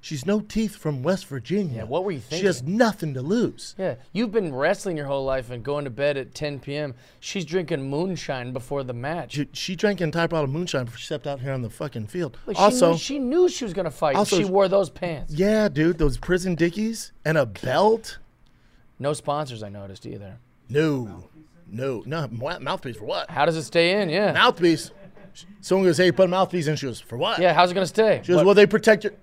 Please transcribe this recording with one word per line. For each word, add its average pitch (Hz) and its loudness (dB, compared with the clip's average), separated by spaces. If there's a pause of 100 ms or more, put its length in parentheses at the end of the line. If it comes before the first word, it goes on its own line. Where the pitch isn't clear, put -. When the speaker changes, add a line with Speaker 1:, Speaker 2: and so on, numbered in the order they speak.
Speaker 1:
she's 135 -8
no 208 2
teeth 214 -4
from 139 -6
West 185 -2
Virginia. 139 -4
Speaker 2:
Yeah, 110 -8
what 139 -2
were 202 -2
you 139 -6 (100)
Speaker 1:
She 180 -2
has 175 2
Speaker 2:
thinking? 165 -2
Speaker 1:
nothing 208 2
to 131 -6
lose." 180 -2
Speaker 2:
Yeah, 175 -4 (180)
you've 220 -2
been 185 -2
wrestling 170 0
your 147 -6
whole 139 -2
life 131 -2
and 120 -10
going 143 -4
to 135 -8
bed 139 0
at 127 -8
ten 147 -6
P 139 -10
M. 147 -6 (240)
She's - -6
drinking 151 -4
moonshine 143 -4
before 131 -6
the 123 -8
match. 135 -8
Speaker 1:
Dude, 143 -6
she - -6
drank 196 0
an 170 0
entire 165 0
bottle 160 0
of 131 -2
moonshine 151 -4
before 120 -12
she - -14
stepped 147 -8
out 143 -6
here 139 -6
on 131 -4
the 113 -6
fucking 123 -8
field. 170 -6 (120)
Speaker 2:
Like, 220 -4
she 180 6
Speaker 1:
Also, 208 6
Speaker 2:
knew, 165 0
she 269 -6
knew 311 2
she - -6
was 185 -6
gonna 170 -4
fight. 143 0
Speaker 1:
also, 202 2
Speaker 2:
She 202 2
wore 190 4
those 190 2
pants. 160 -8
Speaker 1:
yeah, 208 4
dude, 160 0
those 139 2
prison 180 -2
dickies 208 -2 (120)
and 160 0
a 139 2
belt. 165 0 (840)
Speaker 2:
No 143 0
sponsors, 143 -6
I 104 -12
noticed, 98 -16
either. 104 -14 (280)
Speaker 1:
No, 127 -2 (420)
no, 120 -6
no 147 -6
mou-, 131 -8
mouthpiece 143 -8
for 104 -14
what? 160 -6
Speaker 2:
How 147 2
does 165 2
it 160 -4
stay 170 2
in? 180 -2
Yeah. 180 0
Speaker 1:
Mouthpiece. 175 4 (680)
Someone 190 2
goes, 160 4
"Hey, 180 6
put 185 6
a - 2
mouthpiece 180 0
in." 151 0
She 143 -8
goes, 117 -8
"For - -14
what?" 185 -2
Speaker 2:
Yeah, 175 6
how's 180 6
it 175 -4
gonna 185 0
stay? 208 4
Speaker 1:
She - -12
goes, 180 6
Speaker 2:
What? 160 6
Speaker 1:
"Well, 202 8
they 202 10
protect 214 4
your." 202 -4